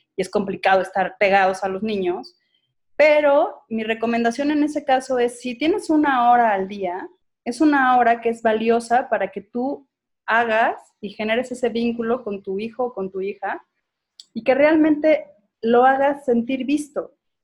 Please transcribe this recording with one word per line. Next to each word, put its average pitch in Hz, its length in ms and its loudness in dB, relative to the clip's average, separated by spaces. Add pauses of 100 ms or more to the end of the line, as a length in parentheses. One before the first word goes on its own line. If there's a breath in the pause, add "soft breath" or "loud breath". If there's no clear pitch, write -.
(160 soft breath)
y 190 60 -4
es - 80 -8
complicado 190 520 0
estar 180 380 -4
pegados 190 440 2
a 196 60 -4
los 190 120 -8
niños, 190 540 -4 (600)
pero 302 760 2
mi 220 140 -6
recomendación 233 680 -2
en 302 120 0
ese 294 220 -4
caso 262 320 0
es, 240 240 -2
si 247 160 -8
tienes 349 320 -2
una 285 400 2
hora 240 240 4
al 190 140 -2
día, 196 420 -8 (340)
es 240 160 -8
una 269 380 4
hora 233 240 2
que 233 80 -2
es 226 140 -4
valiosa 233 640 0
para 196 220 -2
que 202 100 -12
tú 269 480 -8 (380)
hagas 233 480 0 (240)
y 202 100 -12
generes 226 420 -4
ese 240 180 -4
vínculo 233 540 -4
con 202 200 -10
tu 190 160 -8
hijo 226 240 -8
o 240 100 -6
con 190 180 -8
tu 190 100 -10
hija, 202 440 -8 (720)
y - 80 -10
que 262 100 2
realmente 302 720 4 (380)
lo 240 220 4
hagas 277 400 2
sentir 240 400 0
visto, - 500 -4 (280)